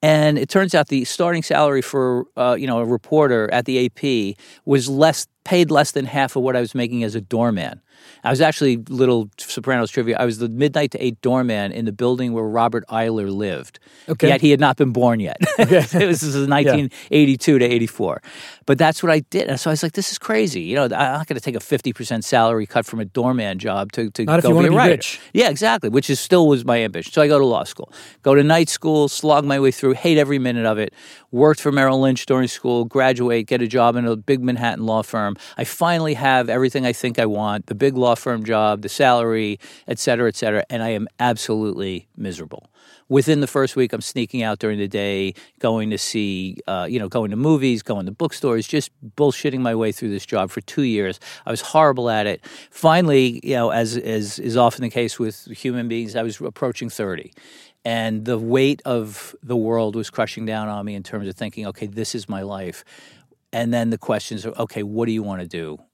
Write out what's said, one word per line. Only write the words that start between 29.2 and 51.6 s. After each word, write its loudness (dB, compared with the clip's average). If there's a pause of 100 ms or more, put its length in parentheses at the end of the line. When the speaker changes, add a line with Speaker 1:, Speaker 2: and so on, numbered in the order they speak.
Speaker 1:
my 0
way 6
through, 0
hate 2
every 2
minute -2
of 0
it, -4 (380)
worked 4
for -2
Merrill 2
Lynch 0
during 2
school, -2
graduate, 0
get 0
a -2
job 2
in -2
a 0
big -2
Manhattan -2
law 0
firm. -4 (220)
I -4
finally 0
have 2
everything 0
I 0
think -4
I 4
want, -4
the -6
big 0
law 4
firm -4
job, 0
the -10
salary, 0 (280)
et -6
cetera, 0
et -2
cetera, -2
and -6
I -4
am -4 (120)
absolutely -4
miserable. -12 (380)
Within 4
the 0
first -2
week, 0
I'm -6
sneaking -6
out -4
during -4
the -4
day, -4 (260)
going -2
to -4
see, -6 (100)
uh, -4
you -4
know, -6
going -2
to -6
movies, 2
going -4
to -8
bookstores, -2
just -4 (280)
bullshitting 0
my -2
way -2
through -8
this -8
job -2
for -10
two -4
years. -2 (260)
I -8
was -6
horrible 2